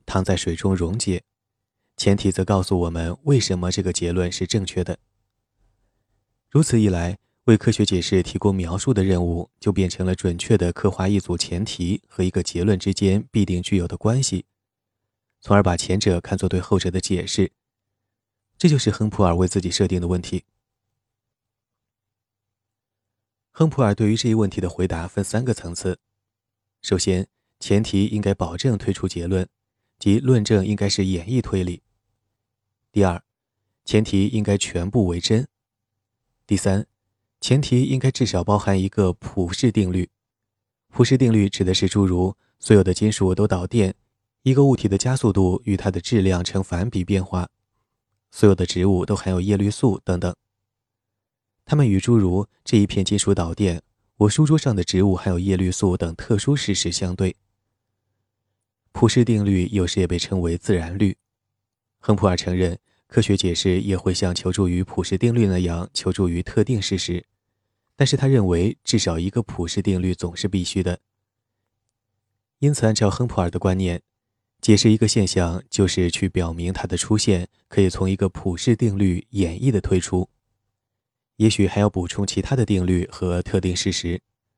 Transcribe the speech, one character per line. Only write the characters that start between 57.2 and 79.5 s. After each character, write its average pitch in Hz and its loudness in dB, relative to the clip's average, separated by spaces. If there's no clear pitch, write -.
普 - 2
世 120 2
定 110 0
律 92 2
有 92 -2
时 95 -2
也 90 2
被 87 -4
称 95 -4
为 85 -2
自 101 -2
然 85 -4
律。 101 0
亨 107 0
普 101 2
尔 90 2
承 87 -4
认， 90 -2
科 - 2
学 98 2
解 90 -2
释 92 0
也 101 -2
会 92 -2
像 90 -2
求 - -4
助 95 0
于 90 -2
普 - -6
世 95 -2
定 117 0
律 117 2
那 92 0
样 87 -4
求 - -4
助 95 0
于 87 -4
特 - 0
定 113 -2
事 95 -4
实， 87 -6
但 139 2
是 127 2
他 135 0
认 123 4
为 87 0
至 - 0
少 85 -2
一 87 -2
个 117 -2
普 - -8
世 95 -4
定 92 0
律 92 0
总 87 -8
是 - -6
必 90 -2
须 - -2
的。 87 -4
因 143 2
此， 117 0
按 110 2
照 104 2
亨 123 -2
普 - -4
尔 87 0
的 92 -6
观 92 0
念， 87 -2
解 110 6
释 107 6
一 110 4
个 110 2
现 101 2
象 90 -2
就 98 2
是 87 0
去 - -2
表 87 -2
明 87 -6
它 - -6
的 87 -4
出 107 0
现 92 0
可 - 2
以 95 4
从 95 -2
一 95 0
个 98 0
普 90 -6
世 117 2
定 104 0
律 92 0
演 90 -2